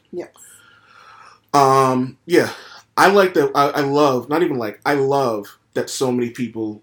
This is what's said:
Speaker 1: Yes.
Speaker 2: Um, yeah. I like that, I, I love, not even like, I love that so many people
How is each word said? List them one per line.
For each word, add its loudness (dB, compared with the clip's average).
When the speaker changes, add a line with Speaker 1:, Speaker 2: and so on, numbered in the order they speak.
Speaker 1:
Yes. -14
Speaker 2:
Um, 2
yeah. 2
I 4
like 2
that, 2
I, 2
I -4
love, 0
not -2
even -2
like, -8
I 0
love -2
that -6
so -4
many -2
people -10